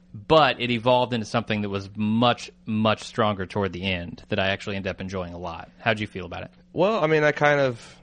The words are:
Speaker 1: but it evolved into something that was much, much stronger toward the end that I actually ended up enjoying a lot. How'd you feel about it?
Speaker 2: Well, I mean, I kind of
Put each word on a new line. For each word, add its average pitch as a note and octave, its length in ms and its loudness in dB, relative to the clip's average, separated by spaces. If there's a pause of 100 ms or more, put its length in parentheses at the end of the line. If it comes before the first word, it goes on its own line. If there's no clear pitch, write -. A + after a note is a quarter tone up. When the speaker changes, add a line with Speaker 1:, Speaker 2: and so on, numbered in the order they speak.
(140)
Speaker 1:
but B2+ 480 4
it B2 100 -2
evolved A#2+ 420 2
into A2 120 -2
something G#2+ 380 -2
that G2+ 60 -4
was G2 280 -6
much, A2+ 540 2 (140)
much A2 380 0
stronger G#2 440 0
toward G2 260 -2
the F2+ 100 -8
end F2 460 -4
that G2+ 100 -2
I F#2+ 100 0
actually G2 280 -4
ended F#2+ 140 -4
up - 100 -12
enjoying F#2 320 -8
a E2+ 60 -14
lot. E2+ 300 -10 (100)
How'd A2+ 200 0
you G#2+ 80 -6
feel F2+ 180 -12
about F2 180 -12
it? - 80 -16 (200)
Speaker 2:
Well, F#3+ 320 0
I D#3 40 2
mean, D#3 180 4
I D3 80 4
kind D3 260 4
of B2+ 440 -2